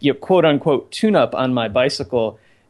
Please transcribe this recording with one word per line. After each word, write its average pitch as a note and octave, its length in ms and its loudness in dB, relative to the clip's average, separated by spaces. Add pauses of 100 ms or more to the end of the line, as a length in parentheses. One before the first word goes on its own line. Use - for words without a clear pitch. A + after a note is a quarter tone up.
you C3+ 120 2
know, C3 60 -4
quote-unquote D#3+ 720 2
tune-up G3 440 0
on B2+ 200 -2
my A2+ 140 -2
bicycle, A2+ 720 -2 (300)